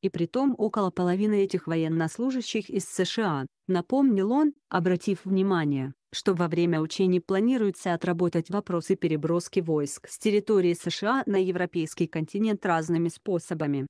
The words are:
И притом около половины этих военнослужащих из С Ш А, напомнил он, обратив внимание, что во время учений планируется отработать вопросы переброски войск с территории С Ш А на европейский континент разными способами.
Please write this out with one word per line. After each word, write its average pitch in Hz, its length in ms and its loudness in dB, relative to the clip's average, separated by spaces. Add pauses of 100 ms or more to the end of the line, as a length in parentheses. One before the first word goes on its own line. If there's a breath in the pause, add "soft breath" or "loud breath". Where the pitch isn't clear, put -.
И - 80 0
притом 247 480 0
около 208 320 0
половины 196 540 2
этих 190 240 -2
военнослужащих 165 1040 -2
из 190 140 -2
С - 200 -2
Ш - 180 -4
А, 147 220 0 (220)
напомнил 202 640 2
он, 294 220 2 (160)
обратив 180 560 0
внимание, 165 680 0 (180)
что - 220 0
во 175 140 0
время 165 340 2
учений 180 380 2
планируется 202 720 0
отработать 170 560 0
вопросы 185 460 -2
переброски 165 640 0
войск 156 500 -2
с - 80 -14
территории 202 560 2
С 165 160 -4
Ш 196 180 -4
А 262 200 0
на 202 80 0
европейский 180 720 -2
континент 202 580 -2
разными 165 440 2
способами. 160 800 -4